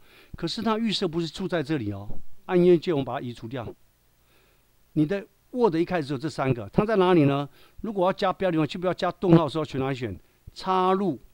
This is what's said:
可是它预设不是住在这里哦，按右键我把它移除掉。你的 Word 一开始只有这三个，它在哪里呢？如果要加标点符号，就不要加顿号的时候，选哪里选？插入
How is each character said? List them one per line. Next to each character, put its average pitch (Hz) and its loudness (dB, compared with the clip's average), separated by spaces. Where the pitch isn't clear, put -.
可 170 -6
是 220 -6
它 220 0
预 226 -2
设 196 -2
不 165 -4
是 165 -2
住 185 -8
在 170 -2
这 156 -2
里 104 -4
哦， 101 -12
按 180 4
右 175 8
键 165 0
我 143 0
把 123 -6
它 147 -6
移 123 -8
除 - -14
掉。 113 -8
你 151 4
的 196 -4
Word 226 2
一 170 2
开 180 -2
始 131 -6
只 151 -4
有 131 -4
这 156 -6
三 135 0
个， 110 -2
它 214 4
在 214 0
哪 185 4
里 151 6
呢？ 139 0
如 214 -6
果 185 0
要 190 2
加 185 -2
标 185 -2
点 160 0
符 156 2
号， 151 2
就 185 -10
不 180 -4
要 170 0
加 180 -2
顿 175 4
号 165 6
的 135 -4
时 160 -6
候， 156 -2
选 135 -6
哪 135 -2
里 139 -4
选？ 110 -8
插 185 0
入 190 0